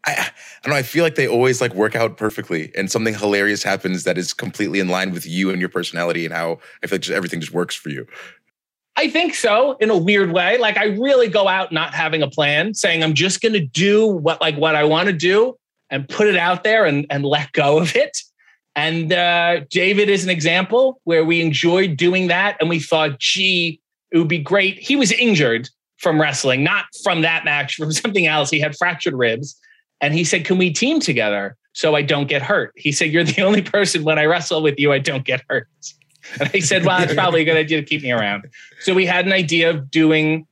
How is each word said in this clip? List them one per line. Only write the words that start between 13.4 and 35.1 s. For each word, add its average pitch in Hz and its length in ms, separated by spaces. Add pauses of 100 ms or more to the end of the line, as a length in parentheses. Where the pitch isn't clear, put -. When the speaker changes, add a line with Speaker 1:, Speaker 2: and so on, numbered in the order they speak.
Speaker 2:
gonna 220 180
do 196 480
what, 165 340
like, 156 160
what 156 180
I 151 100
wanna 175 280
do 196 420 (360)
and 139 180
put 208 180
it 196 80
out 180 280
there 214 220
and, 143 260
and 143 120
let 143 280
go 151 280
of 175 160
it." 202 220 (580)
And, 160 380
uh, 175 560
David 196 400
is 185 140
an 185 80
example 185 720
where 165 200
we 165 180
enjoyed 170 560
doing 180 300
that. 190 320
And 160 100
we 170 100
thought, 151 400
"Gee, 180 600 (320)
it 175 60
would 165 100
be 170 120
great." 190 400
He 277 160
was 247 160
injured 151 580 (280)
from 156 220
wrestling, 139 440
not 190 220 (180)
from 170 180
that 160 240
match, 147 300
from 156 160
something 196 340
else. 151 240
He 156 100
had 147 160
fractured 175 380
ribs. 123 420 (480)
And 147 120
he 175 80
said, 165 220
"Can 185 120
we 185 160
team 277 260
together 104 560 (180)
so 151 220
I 147 60
don't 143 260
get 139 140
hurt?" 143 340
He 147 160
said, 156 200
"You're 165 120
the 151 200
only 202 180
person 180 420
when 156 160
I 151 60
wrestle 160 380
with 143 160
you, 143 120
I 139 80
don't 135 240